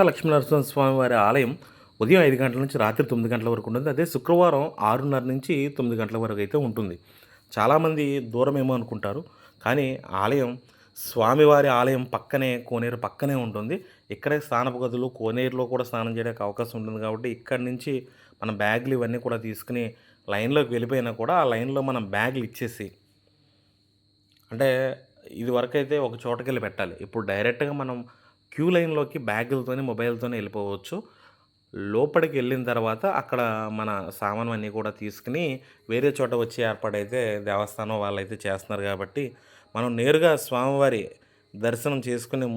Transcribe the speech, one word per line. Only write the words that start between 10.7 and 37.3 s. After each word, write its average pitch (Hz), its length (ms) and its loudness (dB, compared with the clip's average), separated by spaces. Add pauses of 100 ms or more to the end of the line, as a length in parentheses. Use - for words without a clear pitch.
స్వామివారి 143 720 6 (100)
ఆలయం 127 240 2 (120)
పక్కనే, 131 340 -2 (200)
కోనేరు 117 360 -4
పక్కనే 139 400 -2
ఉంటుంది. 110 320 -6 (380)
ఇక్కడే 147 320 -2
స్నానపు 123 360 -2
గదులు, 123 260 -2 (100)
కోనేరులో 127 540 -2
కూడా 123 180 -2
స్నానం 113 260 -2
చేయడానికి 117 300 -6
అవకాశం 117 320 -6
ఉంటుంది 110 260 -8
కాబట్టి 110 320 -6
ఇక్కడి 123 300 -4
నుంచి 127 260 -6 (480)
మన 110 100 -4 (120)
బ్యాగులు 123 340 0
ఇవన్నీ 120 300 -2
కూడా 117 180 -2
తీసుకుని 117 400 -6 (420)
లైన్లోకి 117 480 0
వెళ్ళిపోయినా 120 460 -2
కూడా 143 220 0
ఆ - 100 4
లైన్లో 131 380 -2
మనం 123 120 -2 (140)
బ్యాగులు 123 320 0
ఇచ్చేసి, 113 400 -10 (1600)
అంటే, 131 180 2 (720)
ఇది 120 140 -2
వరకైతే 131 400 0 (100)
ఒక 117 160 -4
చోటకెళ్ళి 120 420 -4
పెట్టాలి. 95 300 -6 (100)
ఇప్పుడు 107 260 -6
డైరెక్ట్గా 120 520 0
మనం 127 160 -6 (540)
క్యూ 151 140 -2 (100)
లైన్లోకి 160 420 0 (100)
బ్యాగులతోనే, 123 640 -2
మొబైల్తోనే 120 480 -2
వెళ్ళిపోవచ్చు. 101 580 -6 (800)
లోపలికి 143 680 0
వెళ్ళిన 127 300 -2
తర్వాత 113 340 -2 (160)
అక్కడ 127 220 -2 (380)
మన 107 100 -4 (280)
సామాను 110 380 -4
అన్నీ 107 220 -6
కూడా 107 140 -4 (100)
తీసుకుని 120 420 -6 (480)
వేరే 127 260 4
చోట 127 140 0 (100)
వచ్చే 117 180 -4 (100)
ఏర్పాటైతే 104 520 -4 (280)